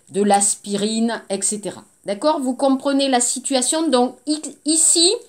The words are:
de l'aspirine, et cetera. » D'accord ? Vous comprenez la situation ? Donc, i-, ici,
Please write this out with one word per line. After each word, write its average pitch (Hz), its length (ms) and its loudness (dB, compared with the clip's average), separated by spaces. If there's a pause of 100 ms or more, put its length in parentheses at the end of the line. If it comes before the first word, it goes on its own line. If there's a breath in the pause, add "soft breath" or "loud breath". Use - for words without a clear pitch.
(100)
de 196 120 -2
l'aspirine, 208 960 0 (100)
et 196 120 -4
cetera. » 196 400 -6 (240)
D'accord ? 285 340 -2
Vous 254 140 -2
comprenez 277 540 2
la 247 120 2
situation ? 269 680 -2
Donc, 254 280 2 (100)
i-, 302 140 -2 (240)
ici, 330 480 2 (160)